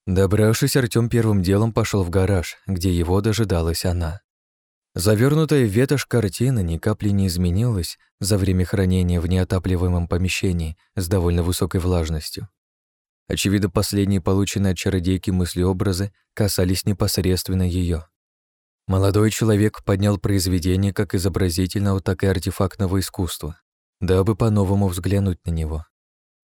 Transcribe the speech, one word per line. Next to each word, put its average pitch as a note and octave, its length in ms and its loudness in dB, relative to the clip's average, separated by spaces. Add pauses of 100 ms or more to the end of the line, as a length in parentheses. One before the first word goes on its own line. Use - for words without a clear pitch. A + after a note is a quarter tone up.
Добравшись, G#2+ 720 2
Артем A#2+ 320 0
первым A2 340 2
делом G2+ 300 2
пошел G#2 320 0
в F2 60 -4
гараж, F#2 460 0 (100)
где F#2 260 0
его F2 280 0
дожидалась F#2+ 640 0
она. F2 360 -2 (720)
Завернутая C3 720 2
в G2+ 40 -2
ветошь B2+ 360 0
картина A#2 560 0
ни E2 160 -2
капли G#2 320 -2
не G2 180 2
изменилась F2+ 680 -2 (200)
за G#2 200 0
время F#2 260 2
хранения F2+ 560 0
в E2+ 60 -2
неотапливаемом F2+ 840 0
помещении F2 680 -2 (200)
с F#2 120 -4
довольно F2 340 2
высокой F2+ 380 -2
влажностью. E2 680 -4 (800)
Очевидно, G2 420 0
последние G2+ 500 0
полученные G2 520 0
от F2 60 -4
чародейки F#2 520 -2
мыслеобразы F#2 840 -2 (220)
касались F#2+ 520 0
непосредственно F#2 760 0
ее. F2 420 -2 (840)
Молодой G2 420 2
человек G#2+ 540 2
поднял G2+ 340 0
произведение F#2 760 0
как G#2 220 -2
изобразительного, F#2+ 840 0
так G2 240 -2
и - 20 2
артефактного F#2+ 720 -2
искусства, - 640 -6 (400)
дабы F#2+ 340 2
по-новому G2+ 540 2
взглянуть F#2 580 -2
на F2 60 -2
него. D#2 340 -4 (580)